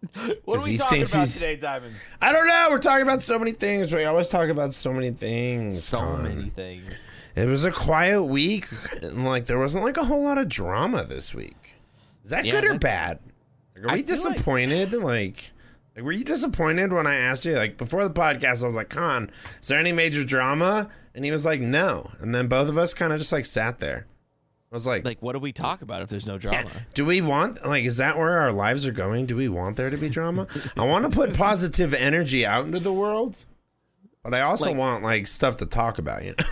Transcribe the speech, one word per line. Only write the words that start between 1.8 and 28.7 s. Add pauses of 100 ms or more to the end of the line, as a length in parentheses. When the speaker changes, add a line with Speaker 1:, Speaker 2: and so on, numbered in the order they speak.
Speaker 2:
I
don't
know.
We're
talking
about
so
many
things.
We
always
talk
about
so
many
things,
Speaker 1:
So
Speaker 2:
Con.
Speaker 1:
many
things. (400)
Speaker 2:
It
was
a
quiet
week, (360)
and,
like,
there
wasn't,
like,
a
whole
lot
of
drama
this
week. (480)
Is
that
Speaker 1:
Yeah,
Speaker 2:
good
or
Speaker 1:
that's
Speaker 2:
bad? (560)
Like,
are
Speaker 1:
I
Speaker 2:
we
Speaker 1:
feel (100)
like
Speaker 2:
disappointed?
Like, (460)
like,
were
you
disappointed
when
I
asked
you,
like,
before
the
podcast?
I
was
like,
"Con, (300)
is
there
any
major
drama?" (240)
And
he
was
like,
"No." (120)
And
then
both
of
us
kinda
just,
like,
sat
there. (640)
I
was
like,
Speaker 1:
Like,
what
do
we
talk
about
if
there's
no
Speaker 2:
Yeah,
Speaker 1:
drama? (240)
Speaker 2:
do
we
want,
like,
is
that
where
our
lives